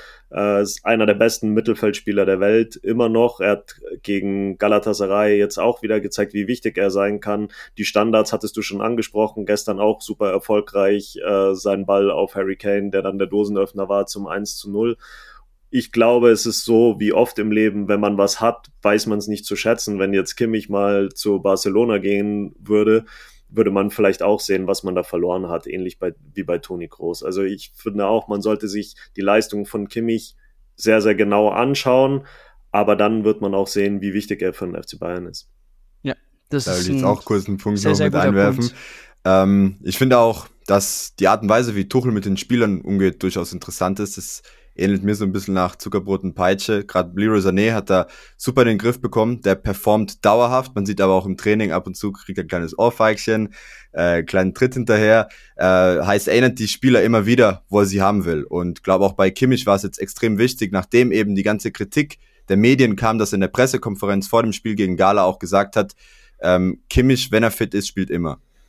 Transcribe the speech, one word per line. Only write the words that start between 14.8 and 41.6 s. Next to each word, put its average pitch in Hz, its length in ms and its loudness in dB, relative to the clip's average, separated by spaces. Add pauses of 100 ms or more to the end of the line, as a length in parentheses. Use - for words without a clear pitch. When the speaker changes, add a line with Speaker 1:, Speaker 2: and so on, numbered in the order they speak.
Speaker 1:
Ich 127 220 -4
glaube, 117 400 6
es 110 160 2
ist - 180 -4
so, 113 340 4
wie 107 140 2
oft 120 240 2
im 107 140 -2
Leben, 104 360 0
wenn 104 120 0
man 104 180 0
was 101 240 0
hat, 117 260 0 (140)
weiß 104 240 2
man's 104 220 -4
nicht 104 180 -6
zu 104 100 -6
schätzen. 110 440 -2
Wenn 98 140 0
jetzt 95 220 -2
Kimmich 113 320 -2
mal 101 420 0
zu 101 320 -2
Barcelona 101 580 0
gehen 101 600 -4
würde, 107 460 2 (500)
würde 104 140 2
man 98 220 0
vielleicht 98 320 0
auch 101 160 2
sehen, 95 260 -2
was 95 160 -2
man 92 140 -6
da 87 80 -2
verloren 90 440 -4
hat, 85 200 -6
ähnlich 92 320 -8
bei, 90 160 -6 (180)
wie 98 80 -8
bei 87 160 -4
Toni 85 300 -10
Kroos. 85 340 -8
Also 95 220 -4
ich 98 320 -6
finde 101 320 -4
auch, 110 200 0
man 104 140 -4
sollte 107 260 -2
sich 101 280 -10 (200)
die 101 60 -8
Leistung 104 460 0
von 104 220 -8
Kimmich 113 460 -6 (400)
sehr, 110 260 2
sehr 104 120 2
genau 101 360 2
anschauen, 135 760 0 (460)
aber 104 240 2
dann 104 300 0
wird 107 160 2
man 98 120 -2
auch 98 140 0
sehen, 101 340 -2
wie 98 140 -6
wichtig 101 260 -6
er - 120 -2
für - 120 -8
den 87 80 -8
F 82 140 -12
C - 100 -18
Bayern 87 300 -8
ist. - 220 -18 (520)
Speaker 2:
Ja, - 140 -6 (340)
das 143 160 -2
Speaker 3:
Da 95 60 -4
Speaker 2:
ist 90 60 0
Speaker 3:
will 90 40 -2
ich 92 120 -2
jetzt 135 100 -2
Speaker 2:
ein - 80 2
Speaker 3:
auch - 140 -2
kurz 101 220 -2
einen 98 120 -6
Punkt 104 180 -2
Speaker 2:
sehr, 101 140 0
Speaker 3:
noch 98 60 2
Speaker 2:
sehr 98 100 2
Speaker 3:
mit - 60 0
Speaker 2:
guter 85 100 0
Speaker 3:
einwerfen. 101 380 2
Speaker 2:
Punkt. 120 140 -4 (480)
Speaker 3:
Ähm, 95 600 4
ich - 160 -6
finde 127 180 4
auch, 113 300 2 (180)
dass - 540 0
die 95 80 4
Art 107 160 4
und 101 60 -2
Weise, 117 260 2